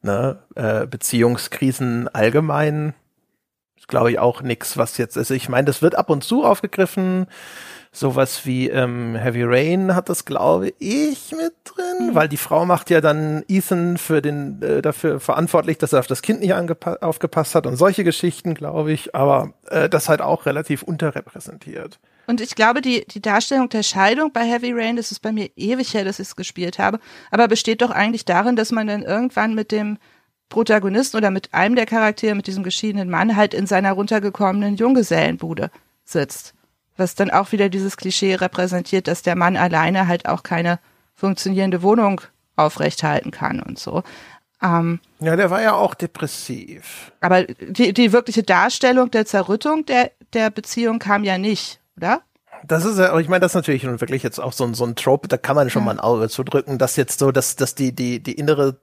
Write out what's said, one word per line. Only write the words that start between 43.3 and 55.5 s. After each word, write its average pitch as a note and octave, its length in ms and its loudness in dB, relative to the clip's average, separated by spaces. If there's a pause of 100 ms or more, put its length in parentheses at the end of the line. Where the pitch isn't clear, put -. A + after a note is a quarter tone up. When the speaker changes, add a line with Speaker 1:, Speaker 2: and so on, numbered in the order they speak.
Speaker 2:
kann - 280 -4
und - 200 -14
so. - 220 -4 (600)
Ähm, E3+ 380 0 (180)
Speaker 1:
Ja, D#3+ 160 0
der F3+ 160 4
war G3 100 0
ja A3 140 4
auch F#3+ 200 0
depressiv. - 1160 -10 (100)
Speaker 2:
aber F#3 240 4
die, - 480 0
die A3+ 200 4
wirkliche A3+ 320 2
Darstellung B3 640 4
der A3 160 0
Zerrüttung A3 600 0
der, B3 260 2 (220)
der A3 160 2
Beziehung A3+ 500 -4
kam G3+ 240 0
ja F#3+ 120 0
nicht, G3+ 440 -4 (160)
oder? G3 240 0 (460)
Speaker 1:
Das E3 180 0
ist G#3 140 0
ja, F3+ 200 4
ich D#3+ 100 0
meine, F#3 120 2
das F3+ 120 4
ist - 40 -2
natürlich C#3+ 260 0
nun B2 180 -4
wirklich B2+ 220 -4
jetzt - 160 -6
auch B2 140 -6
so C3 120 -2
ein, A#2 100 -2
so A#2+ 120 -2
ein A#2 80 -6
Trope, C3+ 320 2
da B2+ 100 0
kann C#3 200 0